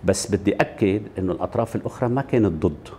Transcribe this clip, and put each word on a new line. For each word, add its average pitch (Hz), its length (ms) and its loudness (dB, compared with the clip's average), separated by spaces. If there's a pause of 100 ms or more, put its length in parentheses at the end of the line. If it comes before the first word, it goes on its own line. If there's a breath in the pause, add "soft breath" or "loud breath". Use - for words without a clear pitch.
بس - 260 2
بدي 98 220 2
أكد 107 480 2 (180)
إنه 92 120 0
الأطراف 90 440 -2
الأخرى - 340 -4
ما 127 120 0
كانت 101 440 2
ضد. 78 340 -2